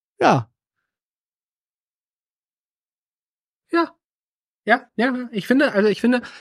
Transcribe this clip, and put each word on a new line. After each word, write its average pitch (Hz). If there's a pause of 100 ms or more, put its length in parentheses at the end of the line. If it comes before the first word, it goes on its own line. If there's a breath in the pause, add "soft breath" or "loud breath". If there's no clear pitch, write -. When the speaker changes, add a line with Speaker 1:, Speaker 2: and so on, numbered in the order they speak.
(200)
Speaker 1:
Ja. 131 (3250)
Speaker 2:
Ja. 330 (760)
Ja, 220 (100)
ja, 247
ich 214
finde, 262
also 208
ich 190
finde, 240 (200 loud breath)